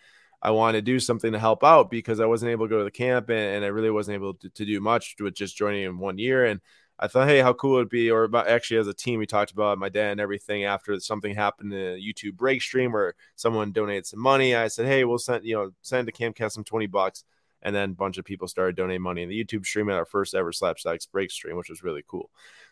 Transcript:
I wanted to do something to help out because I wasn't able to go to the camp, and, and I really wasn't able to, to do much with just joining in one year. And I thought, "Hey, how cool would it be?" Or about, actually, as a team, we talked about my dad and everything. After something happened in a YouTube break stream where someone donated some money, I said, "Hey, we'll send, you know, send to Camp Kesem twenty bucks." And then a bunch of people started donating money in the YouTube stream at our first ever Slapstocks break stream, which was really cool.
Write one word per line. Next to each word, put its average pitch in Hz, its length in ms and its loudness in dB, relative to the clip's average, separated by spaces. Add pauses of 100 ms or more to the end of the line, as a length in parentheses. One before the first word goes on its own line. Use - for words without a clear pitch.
(420)
I 107 80 0
wanted 110 280 2
to 107 40 -2
do 127 180 0
something 113 320 -2
to 107 60 -2
help 110 260 2
out 143 260 8
because 113 300 -4
I 110 60 4
wasn't 117 260 0
able 113 140 -2
to 104 40 -6
go 110 80 2
to 104 60 2
the 101 60 -6
camp, 123 400 0
and, 107 260 0
and 104 80 -2
I 101 40 0
really 110 220 0
wasn't 104 260 -2
able 98 180 -6
to, 92 160 -18
to 107 160 -10
do 104 140 -2
much 110 380 0
with 101 160 -4
just 98 220 -8
joining 101 280 -2
in 90 140 -6
one 95 200 -6
year. 127 260 2
And 104 160 0 (380)
I 104 100 -2
thought, 131 180 4
"Hey, 143 140 8
how 123 140 6
cool 135 220 2
would 120 100 4
it - 40 -12
be?" 117 200 2
Or 113 140 4
about, 110 220 2
actually, 117 300 2
as 110 100 2
a 101 80 -6
team, 120 240 -2
we 107 80 -2
talked 104 240 0
about 101 280 0
my 98 100 -4
dad 104 240 0
and 101 80 -6
everything. 101 440 -4
After 101 360 -2
something 104 340 -6
happened 101 380 -2
in 95 220 -6
a 92 40 -12
YouTube 101 380 -10
break 127 240 0
stream 127 320 0
where 101 220 0 (200)
someone 107 380 0
donated 101 340 -2
some 104 140 -12
money, 131 340 6
I 113 140 2
said, 117 180 -2
"Hey, 135 180 4
we'll 120 140 0
send, 117 280 -4
you 110 100 -2
know, 98 140 -4 (100)
send 127 260 -2
to 113 60 -10
Camp 117 240 -4
Kesem 107 300 -6
twenty 110 200 -2
bucks." 95 380 -2 (380)
And 101 120 -4
then 101 160 -2
a 92 40 -8
bunch 92 240 -4
of 95 60 -12
people 92 220 -10
started 90 300 -2
donating 92 260 -2
money 90 200 -4
in 87 60 -8
the 107 160 -6
YouTube 107 200 -8
stream 107 240 -2
at 98 80 0
our 85 80 -2
first 98 300 -2
ever 90 180 0
Slapstocks 85 580 -4
break 95 220 -4
stream, 80 240 -10
which 87 140 -10
was 82 120 -16
really 78 240 -6
cool. - 240 -12 (420)